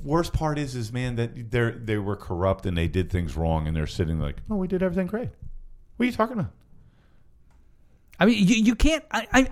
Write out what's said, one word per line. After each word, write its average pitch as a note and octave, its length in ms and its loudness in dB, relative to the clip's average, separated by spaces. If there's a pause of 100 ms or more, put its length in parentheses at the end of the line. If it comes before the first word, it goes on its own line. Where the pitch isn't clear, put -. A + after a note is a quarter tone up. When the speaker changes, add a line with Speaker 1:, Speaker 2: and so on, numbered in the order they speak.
Speaker 1:
worst E3 280 0
part D3+ 280 -2
is, C3+ 160 -6
is, A#2 180 -6
man, B2 240 -4
that A#2 340 -6
they're, A#2 200 2
they A2 260 -4
were G2+ 180 -2
corrupt F#2+ 500 0
and F2+ 120 0
they E2 100 2
did E2+ 240 0
things E2+ 240 -2
wrong, D#2+ 320 0
and D#2 80 -2
they're D#2 120 0
sitting E2 320 -2
like, C#2+ 180 -4 (120)
"Oh, G#3+ 60 -2
we F#3 120 -2
did F#3 140 -2
everything F#3 260 0
great." G#3+ 220 -6 (680)
What A#3+ 60 0
are - 20 4
you B3 80 0
talking A#3 260 -2
about? C3+ 120 -4 (1700)
Speaker 2:
I F3 60 6
mean, G#3 220 6
you, A3 80 6
you A3 200 4
can't, D4+ 360 4
I, A3 220 -2
I, B3+ 180 6